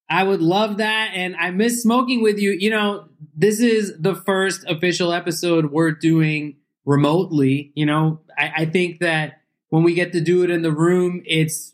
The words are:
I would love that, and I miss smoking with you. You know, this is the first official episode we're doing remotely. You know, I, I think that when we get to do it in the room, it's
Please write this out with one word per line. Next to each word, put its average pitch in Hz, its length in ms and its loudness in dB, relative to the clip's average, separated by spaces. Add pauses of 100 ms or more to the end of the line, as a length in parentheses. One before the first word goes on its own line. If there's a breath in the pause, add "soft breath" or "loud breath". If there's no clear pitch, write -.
I 175 140 0
would 190 180 0
love 196 360 2
that, 214 380 -2
and 180 200 -6
I 175 160 -4
miss 226 320 0
smoking 240 400 0
with 208 160 2
you. 202 140 0
You 190 180 -2
know, 208 380 -2 (280)
this 208 220 2
is 220 400 2
the 180 160 0
first 190 540 -2
official 175 440 -2
episode 170 600 -2
we're 160 180 2
doing 156 680 0 (260)
remotely. 143 880 2
You 151 120 -2
know, 156 340 0 (180)
I, 151 200 -2
I 160 80 0
think 175 340 -2
that 160 400 -2 (300)
when 160 120 4
we 170 120 4
get 175 180 -2
to 175 80 -2
do 180 240 2
it 175 60 0
in 170 120 -2
the 160 80 -2
room, 180 560 0
it's 160 480 -2